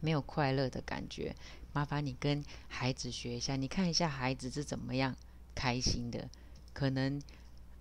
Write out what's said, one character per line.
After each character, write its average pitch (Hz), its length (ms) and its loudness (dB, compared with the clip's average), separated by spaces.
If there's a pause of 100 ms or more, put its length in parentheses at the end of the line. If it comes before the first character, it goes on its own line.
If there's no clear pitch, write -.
没 156 100 4
有 151 100 4
快 139 300 2
乐 135 180 4
的 - 120 -6
感 - 280 -4
觉。 - 240 -4 (400)
麻 147 120 4
烦 147 200 0
你 127 140 -2
跟 147 240 4 (240)
孩 127 260 0
子 - 160 -4
学 120 280 -4
一 - 20 -2
下， 135 160 0
你 135 120 2
看 185 220 4
一 165 40 2
下 165 160 6
孩 135 260 2
子 127 160 -4
是 147 120 -2
怎 127 140 -2
么 120 180 -4
样 131 200 4 (400)
开 123 240 2
心 120 320 2
的。 - 180 -4 (440)
可 135 180 2
能， 135 280 2 (600)